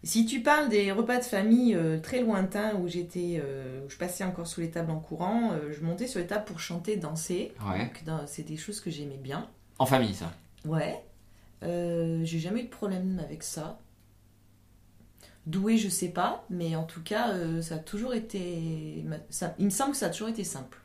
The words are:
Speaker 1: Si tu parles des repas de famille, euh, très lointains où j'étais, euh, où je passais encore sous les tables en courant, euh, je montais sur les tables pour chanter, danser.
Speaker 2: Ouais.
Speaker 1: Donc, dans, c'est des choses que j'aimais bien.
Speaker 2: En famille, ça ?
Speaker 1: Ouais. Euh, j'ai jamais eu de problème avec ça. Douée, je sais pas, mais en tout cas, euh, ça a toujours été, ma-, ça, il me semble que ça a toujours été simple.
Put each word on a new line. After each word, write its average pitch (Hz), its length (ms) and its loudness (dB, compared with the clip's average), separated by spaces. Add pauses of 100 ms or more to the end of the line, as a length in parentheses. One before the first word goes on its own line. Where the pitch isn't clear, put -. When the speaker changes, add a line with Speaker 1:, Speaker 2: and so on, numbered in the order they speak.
Speaker 1:
Si 226 220 4
tu 233 180 0
parles 294 280 6
des 202 200 4
repas 226 280 4
de 247 60 0
famille, 220 500 6
euh, 160 260 2
très 247 220 0
lointains 208 540 2
où 175 120 0
j'étais, 170 560 -2
euh, 135 400 -6
où 139 60 -12
je - 80 -16
passais 180 260 -4
encore 175 220 -4
sous - 160 -6
les 165 80 -2
tables 165 200 -2
en 160 80 0
courant, 190 540 0
euh, 151 180 -2
je 151 140 -6
montais 170 220 0
sur - 140 -4
les 175 60 -2
tables 202 200 0
pour 165 140 -10
chanter, 175 360 -2
danser. 160 560 -2 (160)
Speaker 2:
Ouais. 95 160 0
Speaker 1:
Donc, - 220 -8
dans, 156 200 -4
c'est - 160 -10
des 156 140 -8
choses 202 240 -8
que 175 100 -6
j'aimais 143 280 -8
bien. 139 300 -6 (300)
Speaker 2:
En 131 80 6
famille, 123 280 6
ça ? 85 180 -6 (320)
Speaker 1:
Ouais. 156 400 -2 (580)
Euh, 170 640 0
j'ai 165 140 -2
jamais 180 220 0
eu 240 40 -4
de 233 60 -10
problème 185 520 -2
avec 151 200 -10
ça. - 360 -8 (1700)
Douée, 196 300 4
je 202 120 4
sais 180 200 0
pas, 185 420 0
mais 170 260 0
en 160 80 0
tout 165 180 -12
cas, 214 300 0
euh, 165 300 0
ça 165 120 -6
a 160 40 -4
toujours 226 360 -4
été, 165 920 -4
ma-, 156 100 -4 (120)
ça, 160 300 -4
il 202 80 4
me 202 40 6
semble 269 220 2
que - 60 -2
ça 214 80 0
a 170 40 2
toujours 214 180 -4
été 220 160 -2
simple. - 400 -10